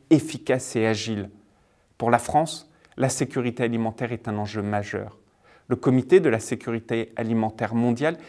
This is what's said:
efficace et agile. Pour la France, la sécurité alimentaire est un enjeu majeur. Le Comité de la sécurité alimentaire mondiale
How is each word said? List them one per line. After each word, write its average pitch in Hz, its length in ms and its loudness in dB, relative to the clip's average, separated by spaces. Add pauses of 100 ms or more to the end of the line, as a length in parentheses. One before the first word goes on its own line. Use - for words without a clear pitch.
efficace 131 680 2
et 110 100 2
agile. 104 440 -2 (680)
Pour 117 140 2
la 117 80 6
France, - 500 -2 (280)
la 131 100 2
sécurité 127 560 -2
alimentaire 113 480 -2
est 113 160 -8
un 107 100 -4
enjeu 104 240 -4
majeur. 104 560 -4 (520)
Le 123 80 2
Comité 127 420 4
de 160 100 4
la 113 100 2
sécurité 113 760 -4
alimentaire 110 580 -2
mondiale 123 440 0 (120)